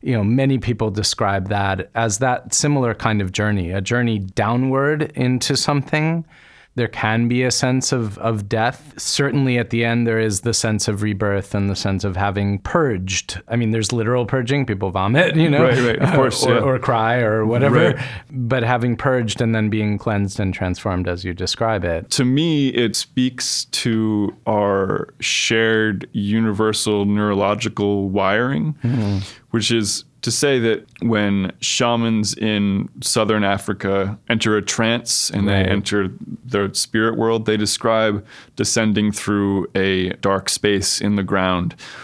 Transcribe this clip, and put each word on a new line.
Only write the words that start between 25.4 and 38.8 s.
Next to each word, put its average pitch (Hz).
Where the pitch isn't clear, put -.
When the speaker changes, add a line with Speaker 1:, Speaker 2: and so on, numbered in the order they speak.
Speaker 2:
universal 107
neurological 101
wiring, 120
Speaker 1:
Mm-hmm. 110
Speaker 2:
which 113
is 113
to 117
say 139
that 113
when 101
shamans 113
in 101
southern 107
Africa 98
enter 110
a 104
trance -
and 101
Speaker 1:
Right. 98
Speaker 2:
they -
enter 98
the 101
spirit 110
world, 113
they 110
describe 107
descending 107